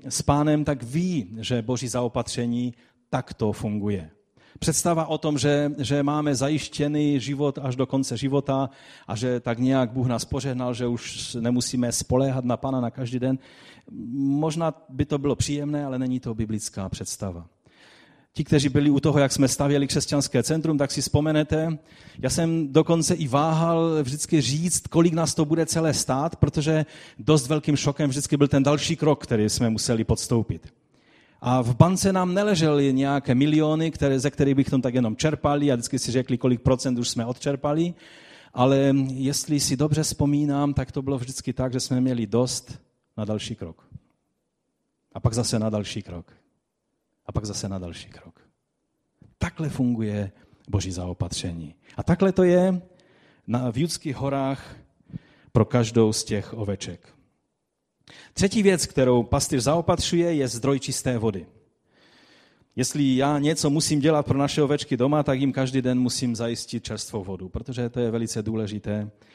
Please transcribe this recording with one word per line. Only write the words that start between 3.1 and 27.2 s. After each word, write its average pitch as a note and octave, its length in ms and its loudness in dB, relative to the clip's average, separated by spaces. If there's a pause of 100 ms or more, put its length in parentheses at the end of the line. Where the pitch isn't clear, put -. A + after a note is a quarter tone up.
takto A#2 420 -2
funguje. G#2 580 -4 (480)
Představa D#3+ 480 0
o D#3 120 -2
tom, D3+ 200 0
že, D3 400 2
že C#3+ 240 0
máme D3 320 0
zajištěný D3 880 0
život C#3 420 -2
až B2+ 140 -2
do C3 100 0
konce C3+ 300 -2
života C3+ 540 0 (360)
a G2+ 100 -6
že B2 240 -2
tak A#2 180 -4
nějak C3 320 2
Bůh B2 160 -2
nás A#2 180 -2
požehnal, B2+ 500 -4
že A#2+ 120 -4
už - 480 -6
nemusíme B2 580 0
spoléhat C3 520 0
na B2 120 0
Pána C3+ 240 -2
na A#2 100 -2
každý B2+ 280 -6
den, C3 200 0 (760)
možná D3+ 600 0 (140)
by C3 160 -2
to C#3+ 140 -2
bylo C#3 180 0
příjemné, D3 480 -2
ale C3 140 -6
není B2+ 220 -2
to A#2 140 -6
biblická G#2+ 540 -6
představa. F#2 580 -8 (880)
Ti, D#3 120 -4
kteří C#3+ 240 4
byli C#3+ 220 4
u C#3 100 4
toho, D3 180 4
jak C#3 140 4
jsme C3+ 160 4
stavěli C#3+ 380 0
křesťanské C#3 560 0
centrum, D#3 360 0
tak C#3 120 0
si - 100 -4
vzpomenete, D#3 800 0 (400)
já B2+ 120 -2
jsem E3 420 0
dokonce E3 420 4
i D#3+ 140 -2
váhal D#3+ 760 2
vždycky D3 380 0
říct, D3+ 460 0
kolik E3+ 260 0
nás D#3+ 220 0
to D#3+ 100 0
bude D#3+ 220 0
celé D#3+ 280 0
stát, C#3+ 420 -2
protože D#3 500 0 (320)
dost B2+ 300 4